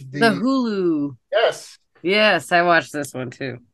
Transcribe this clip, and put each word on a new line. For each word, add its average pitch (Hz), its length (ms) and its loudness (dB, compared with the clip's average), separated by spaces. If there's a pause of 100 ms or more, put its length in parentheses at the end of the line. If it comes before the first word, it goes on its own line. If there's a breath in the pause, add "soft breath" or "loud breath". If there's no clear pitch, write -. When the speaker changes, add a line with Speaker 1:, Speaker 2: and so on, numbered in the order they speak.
Speaker 1:
the 131 100 -8
Speaker 2:
The 226 120 6
Hulu. 190 840 -2 (160)
Speaker 1:
Yes. - 460 -2 (240)
Speaker 2:
Yes, 196 500 0
I 175 120 4
watched 170 300 2
this 143 200 -6
one 127 160 -8
too. 127 300 -10 (140)